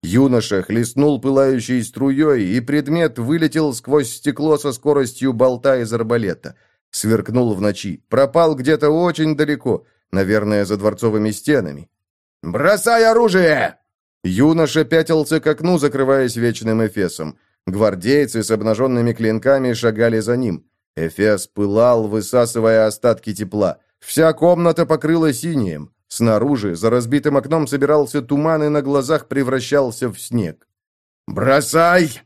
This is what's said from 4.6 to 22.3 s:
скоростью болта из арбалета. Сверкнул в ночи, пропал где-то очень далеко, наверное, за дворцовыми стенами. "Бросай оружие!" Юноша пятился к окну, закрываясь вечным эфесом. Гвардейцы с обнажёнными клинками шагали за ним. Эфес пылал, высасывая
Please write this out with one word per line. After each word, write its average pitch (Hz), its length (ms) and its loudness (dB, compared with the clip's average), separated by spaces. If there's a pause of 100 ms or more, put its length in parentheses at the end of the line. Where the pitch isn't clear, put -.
скоростью 135 600 -2
болта 127 480 2
из 113 120 -4
арбалета. 113 640 -4 (360)
Сверкнул 110 640 0
в 92 60 -6
ночи, 101 480 -4
пропал 151 460 2
где-то 147 360 0
очень 156 460 0
далеко, 147 480 -2 (260)
наверное, 104 540 0
за 101 120 -2
дворцовыми 107 540 -2
стенами. 95 600 -4 (520)
"Бросай 202 600 2
оружие!" 185 720 2 (480)
Юноша 147 600 2
пятился 160 560 0
к - 60 -4
окну, 160 320 0
закрываясь 135 580 0
вечным 113 500 0
эфесом. 85 520 -6 (280)
Гвардейцы 107 760 0
с 101 80 -4
обнажёнными 117 640 0
клинками 117 640 0
шагали 113 460 0
за 117 160 -2
ним. 110 280 -4 (320)
Эфес 92 500 -2
пылал, 110 640 2
высасывая 110 760 0